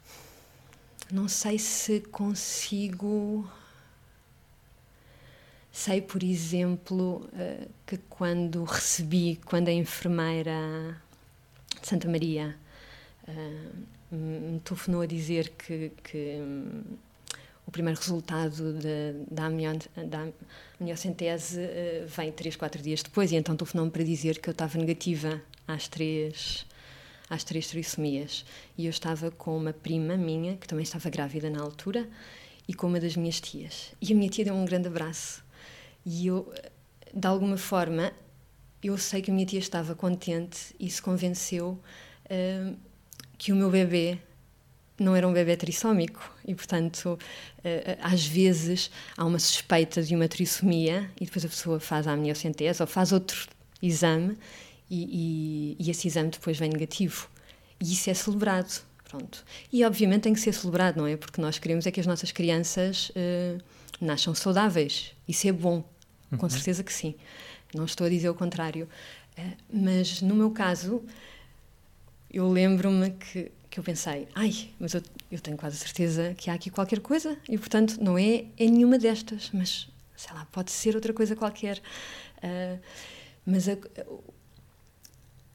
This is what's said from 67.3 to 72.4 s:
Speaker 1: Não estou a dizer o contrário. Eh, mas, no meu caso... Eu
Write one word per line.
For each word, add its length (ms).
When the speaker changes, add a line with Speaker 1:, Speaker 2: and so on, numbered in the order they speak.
Speaker 1:
Não 100
estou 220
a 40
dizer 200
o 40
contrário. 540
Eh, 160
mas, 520
no 120
meu 160
caso... 520
Eu 180